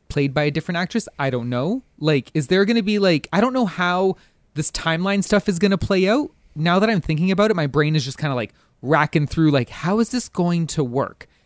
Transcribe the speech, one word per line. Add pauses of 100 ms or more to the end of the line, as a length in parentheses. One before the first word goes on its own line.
played
by
a
different
actress? (100)
I
don't
know. (180)
Like,
is
there
gonna
be,
like,
I
don't
know
how (380)
this
timeline
stuff
is
gonna
play
out. (240)
Now
that
I'm
thinking
about
it,
my
brain
is
just
kinda,
like, (280)
racking
through,
like,
how
is
this
going
to
work? (180)